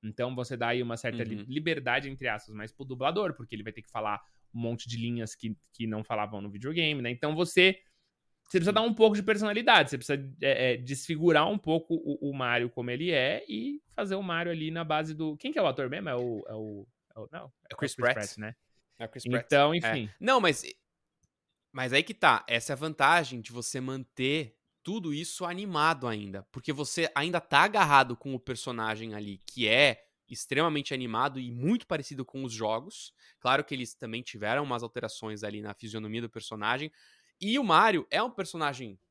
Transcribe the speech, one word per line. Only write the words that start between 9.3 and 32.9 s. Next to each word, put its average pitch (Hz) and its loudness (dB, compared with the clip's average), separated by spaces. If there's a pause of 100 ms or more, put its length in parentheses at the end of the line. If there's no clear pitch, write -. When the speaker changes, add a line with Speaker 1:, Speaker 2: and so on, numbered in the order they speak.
Speaker 1:
você 135 -4
precisa, 135 -4
é, 131 4
é, 117 0
desfigurar 151 4
um 208 0
pouco 160 0
o, 143 -2
o 139 -6
Mario 120 2
como 123 -6
ele 160 -2
é 139 2
e 254 -6 (120)
fazer 196 -4
o 196 -4
Mario 170 -2
ali 160 -4
na 165 -4
base 156 -2
do, 156 -4
quem 262 -8
que 311 0
é - 4
o 180 4
ator 135 0
mesmo? 165 -6
É 131 -2
o, 123 -4
é 110 -10
o, 107 -10 (280)
é 113 -16
o, 107 -14
não, 151 -16 (180)
Speaker 2:
É - -14
o - -14
Chris 139 -2
Speaker 1:
é - -10
o - -12
Chris - -
Speaker 2:
Pratt. 123 4
Speaker 1:
Pratt, 104 -4
né? 107 -10 (440)
Speaker 2:
É 117 -8
o 113 -8
Chris - -14
Pratt. 123 0
Speaker 1:
Então, 147 6
Speaker 2:
É. 170 0
Speaker 1:
enfim. 113 -2 (120)
Speaker 2:
Não, 254 4
mas, 170 2 (1080)
mas 127 -4
aí 143 6
que 180 -6
tá, 127 6
essa 117 0
é - 0
a 131 -4
vantagem 147 2
de 110 -14
você 123 -6
manter 131 -4 (280)
tudo 175 -4
isso 165 -6
animado 165 0
ainda, 101 -6
porque 131 -8
você 147 -2
ainda 165 0
tá 143 6
agarrado 147 6
com 139 -10
o 120 -6
personagem 113 -6
ali, 104 -8
que - -2
é 123 6 (280)
extremamente 147 0
animado 127 -2
e 123 -8
muito 147 0
parecido 143 -6
com 135 -10
os 120 -6
jogos. 110 -4 (260)